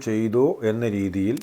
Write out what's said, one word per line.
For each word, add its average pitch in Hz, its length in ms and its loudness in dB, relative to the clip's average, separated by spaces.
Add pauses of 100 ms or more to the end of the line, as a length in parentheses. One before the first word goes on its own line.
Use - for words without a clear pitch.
ചെയ്തോ 113 600 0
എന്ന 110 260 0
രീതിയിൽ 98 540 0